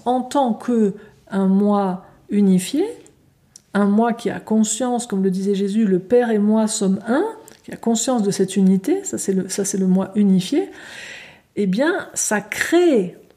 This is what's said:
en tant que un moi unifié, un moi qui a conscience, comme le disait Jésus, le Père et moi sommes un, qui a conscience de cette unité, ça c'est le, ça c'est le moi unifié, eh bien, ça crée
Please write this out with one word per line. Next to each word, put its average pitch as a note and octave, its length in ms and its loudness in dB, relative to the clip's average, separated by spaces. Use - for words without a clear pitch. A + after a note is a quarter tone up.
en B3 160 0
tant B3+ 320 0
que A3 420 0
un G3 160 0
moi G3 580 2
unifié, G3+ 560 2
un G3+ 140 2
moi A3 260 2
qui - 180 -6
a F3+ 100 -8
conscience, A#3 680 -2
comme F#3+ 160 -4
le F#3+ 80 2
disait G3 240 -2
Jésus, G3+ 300 0
le F#3 160 2
Père A#3+ 300 2
et G#3+ 80 0
moi G#3+ 280 2
sommes G3 400 0
un, C4+ 180 0
qui - 100 -18
a - 40 -14
conscience A#3 460 -2
de G3 80 0
cette F#3+ 260 -2
unité, G3 480 2
ça - 120 -8
c'est - 160 -4
le, F#3 160 -2
ça G3+ 160 -4
c'est G3 140 -4
le F#3+ 80 0
moi F#3+ 300 2
unifié, G#3 540 2
eh G#3 120 -2
bien, C#4+ 480 0
ça - 260 -4
crée C4 760 0